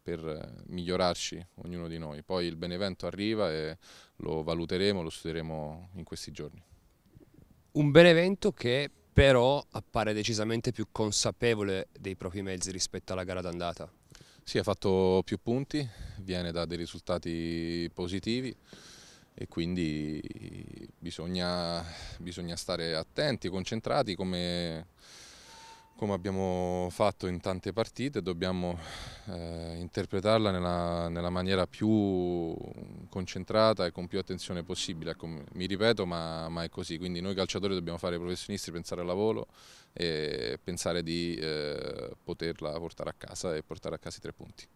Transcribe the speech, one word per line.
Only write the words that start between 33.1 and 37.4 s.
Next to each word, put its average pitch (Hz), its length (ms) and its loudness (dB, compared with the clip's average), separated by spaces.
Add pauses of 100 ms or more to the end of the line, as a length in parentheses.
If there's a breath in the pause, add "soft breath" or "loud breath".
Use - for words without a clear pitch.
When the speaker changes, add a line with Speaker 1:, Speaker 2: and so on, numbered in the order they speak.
Speaker 1:
e 87 40 0
con 90 160 -8
più 98 140 -4
attenzione 90 420 -6
possibile. 82 480 -6
Ecco, 82 160 -8
mi 82 400 -6
ripeto, 101 400 4
ma, 82 420 -4
ma 85 140 -4
è 85 60 -4
così, 85 280 -6
quindi 87 240 -4
noi 98 140 -2
calciatori 95 400 0